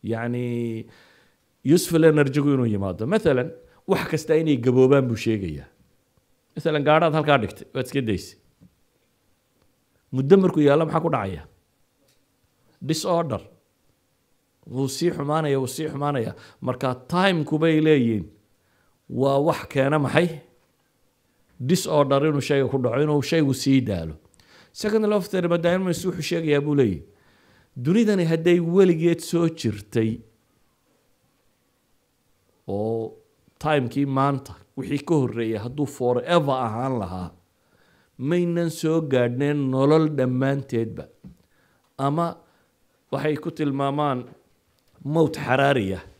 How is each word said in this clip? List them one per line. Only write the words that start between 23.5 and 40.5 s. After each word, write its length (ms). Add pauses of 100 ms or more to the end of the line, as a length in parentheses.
sii 280
daalo. 340 (540)
Second 380
law 100
of 120
thermodynamics 720
wuxuu 180
sheegayaa 400
buu 140
leeyahay, 280 (760)
dunidani 480
hadday 340
weligeed 600
soo 300
jirtay, 640 (2500)
oo 460 (480)
time-kii 440
maanta, 480 (200)
wixii 320
ka 100
horreeyay, 440
hadduu 260
forever 720
ahaan 440
lahaa, 300 (920)
maynan 500
soo 320
gaadhneen 580 (100)
nolol 400
dhammaanteedba. 960 (920)